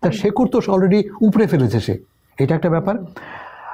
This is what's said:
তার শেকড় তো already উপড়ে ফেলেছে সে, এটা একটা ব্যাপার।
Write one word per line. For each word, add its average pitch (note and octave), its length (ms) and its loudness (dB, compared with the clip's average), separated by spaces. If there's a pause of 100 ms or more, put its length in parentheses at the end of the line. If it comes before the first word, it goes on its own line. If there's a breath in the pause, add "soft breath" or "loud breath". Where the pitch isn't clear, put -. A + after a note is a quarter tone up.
তার - 120 0
শেকড় G#3+ 400 0
তো B3+ 60 0
already G3 440 2 (180)
উপড়ে G#3+ 260 4
ফেলেছে B2 340 2
সে, - 180 -4 (400)
এটা C#3 160 0
একটা E3 160 0
ব্যাপার। G3 240 0 (800 loud breath)